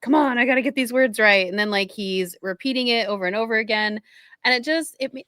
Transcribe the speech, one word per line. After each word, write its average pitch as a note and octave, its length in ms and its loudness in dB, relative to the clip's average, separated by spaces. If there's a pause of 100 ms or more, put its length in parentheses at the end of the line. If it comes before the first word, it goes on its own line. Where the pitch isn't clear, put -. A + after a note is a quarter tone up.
Come B3 120 0
on, C#4 240 4
I A#3+ 80 2
gotta C4 160 2
get A#3+ 120 -2
these B3 200 -2
words B3+ 240 2
right, G3+ 280 6
and F#3 120 -6
then, G#3 120 0
like, G3 200 0
he's F#3 500 -4
repeating B3 480 -4
it A#3 180 0
over G3+ 200 -4
and F3+ 100 -2
over A3+ 220 0
again, G#3+ 420 -2 (440)
and B3+ 100 2
it B3 100 -2
just, D#4 340 -2
it C4 160 -6
m-, C4 140 -14